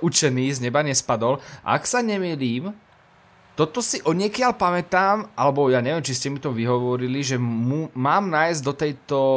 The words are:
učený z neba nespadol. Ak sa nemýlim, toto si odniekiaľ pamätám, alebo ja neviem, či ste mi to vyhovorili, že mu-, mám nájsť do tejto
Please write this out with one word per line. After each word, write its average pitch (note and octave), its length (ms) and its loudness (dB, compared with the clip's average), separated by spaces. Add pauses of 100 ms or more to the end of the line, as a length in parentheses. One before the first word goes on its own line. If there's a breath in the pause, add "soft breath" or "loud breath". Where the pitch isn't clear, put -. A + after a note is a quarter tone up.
učený C3 480 2
z B2+ 80 -4
neba B2 240 0
nespadol. B2+ 560 0 (240 loud breath)
Ak C3+ 240 0
sa B3 160 2
nemýlim, E3+ 720 -2 (800)
toto D#3+ 240 0
si - 240 0
odniekiaľ G#3 560 0
pamätám, F#3 720 2
alebo C3+ 400 2
ja B2 80 4
neviem, C#3+ 240 -2
či C3 80 -4
ste B2+ 160 -4
mi C#3 80 -6
to C3+ 160 -6
vyhovorili, B2 720 -2
že B2+ 160 -2
mu-, B2 560 -2
mám E3 320 0
nájsť D#3+ 320 0
do C#3 160 -4
tejto C#3+ 420 -2 (180)